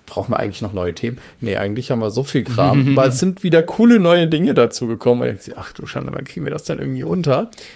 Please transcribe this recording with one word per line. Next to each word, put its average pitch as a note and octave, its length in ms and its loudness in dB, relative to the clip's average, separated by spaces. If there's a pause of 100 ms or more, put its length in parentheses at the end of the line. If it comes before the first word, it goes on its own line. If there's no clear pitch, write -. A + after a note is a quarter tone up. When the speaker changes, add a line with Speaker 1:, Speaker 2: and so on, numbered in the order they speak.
Speaker 1:
„Brauchen - 240 -6
wir - 80 0
eigentlich G#2 240 -6
noch G2+ 100 -8
neue F2+ 220 -4
Themen?“ A#2+ 240 -8 (200)
Nee, A2 160 -6
eigentlich G#2 360 -4
haben A#2+ 80 -2
wir A2 100 -2
so A#2+ 140 -4
viel C3+ 200 -2
Kram. C3 500 2
Speaker 2:
<laughs> C3 40 0
Speaker 1:
Aber C3+ 120 6
es B2+ 100 -2
sind F#3 240 -2
wieder E3 180 4
coole A#3 380 6
neue E3+ 280 4
Dinge D#3 280 2
dazu A#2+ 320 2
gekommen. A#2+ 340 0
Und B2+ 60 0
ich A2+ 160 -8
denke, - 180 -16
„Ach - 120 -16
du - 120 -14
Schande, C3 300 -8
wann - 80 -8
kriegen C#3+ 240 -10
wir - 40 -4
das D#3 120 -8
denn - 160 -6
irgendwie C3 240 -6
unter?“ E3+ 480 0 (240)